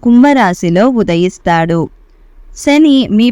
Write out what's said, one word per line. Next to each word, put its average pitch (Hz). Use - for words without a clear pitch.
కుంభరాశిలో 233
ఉదయిస్తాడు. 170
శని 294
మీ 233